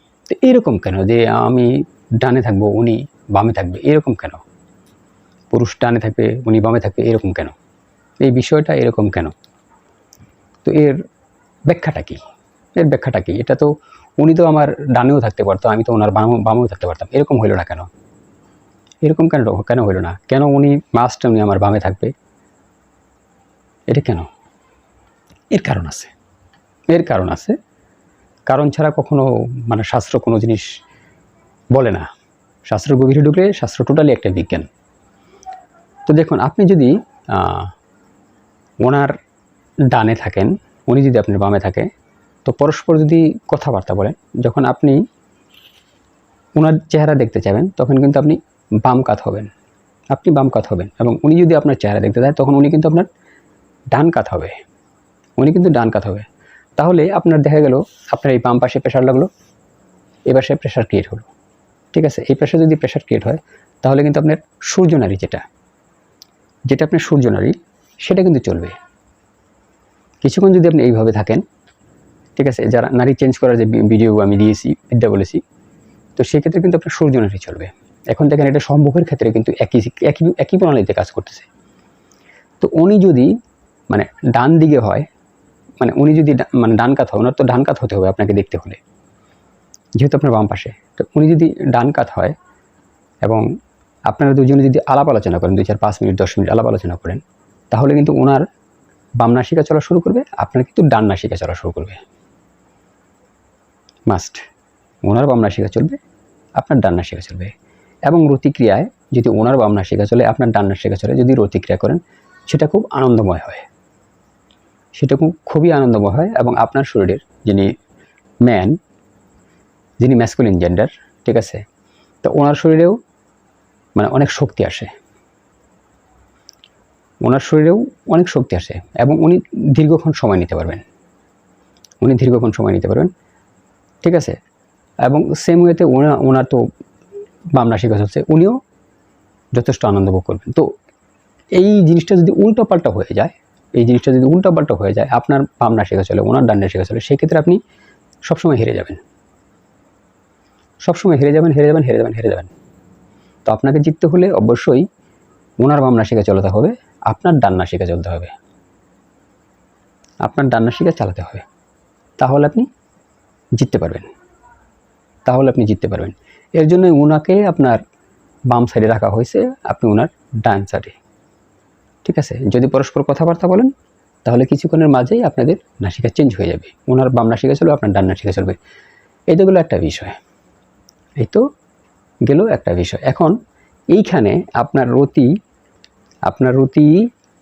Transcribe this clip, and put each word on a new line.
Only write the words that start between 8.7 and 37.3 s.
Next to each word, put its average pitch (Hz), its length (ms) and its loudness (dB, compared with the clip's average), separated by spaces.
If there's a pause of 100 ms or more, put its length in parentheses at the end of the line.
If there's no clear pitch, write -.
এরকম 117 360 0
কেন? 87 180 -6 (1400)
তো - 80 0
এর 151 320 2 (640)
ব্যাখ্যাটা 156 360 -2
কী? - 140 -16 (600)
এর 170 100 2
ব্যাখ্যাটা 127 340 -2
কী? 95 220 -6
এটা 131 140 -2
তো 147 200 -2 (420)
উনি 156 180 4
তো 170 100 4
আমার 156 220 2 (260)
ডানেও 127 260 2
থাকতে 110 240 -4
পারতো, 98 260 -2
আমি 107 140 0
তো 117 100 -4
ওনার 107 180 2
বামে, 110 320 0
বামেও 117 240 0
থাকতে - 200 -10
পারতাম, - 240 -10
এরকম 139 300 0
হইল 104 140 0
না 87 80 -4
কেন? 85 160 -10 (1200)
এরকম 156 280 2
কেন, 107 320 -2
কেন 120 180 -2
হইল 101 180 0
না? 87 300 -8
কেন 135 160 0
উনি 143 360 2 (140)
মাস্ট 123 320 -2
উনি 113 160 2
আমার 101 180 0
বামে 101 200 0
থাকবে? 95 320 -6 (1800)
এটা - 140 0
কেন? 87 180 -4 (1300)
এর - 120 0
কারণ 92 260 -6
আছে, - 200 -18 (800)
এর 165 160 2
কারণ 92 260 -4
আছে। 87 240 -6 (920)
কারণ 139 260 0
ছাড়া 147 200 -2
কখনো 131 560 -2 (200)
মানে 110 160 -2
শাস্ত্র 123 360 -4
কোনো 113 200 0
জিনিস 113 420 -4 (920)
বলে 127 180 2
না। 85 160 -8 (560)
শাস্ত্রের 123 340 -2
গভীরে 135 240 4
ঢুকলে 185 320 2
শাস্ত্র - 300 -6
totally 147 280 2
একটা 110 180 -2
বিজ্ঞান। 80 340 -6 (1400)
তো 151 60 4
দেখুন, 156 260 0
আপনি 151 260 0
যদি, 170 340 4 (280)
আহ, 92 380 -4 (1120)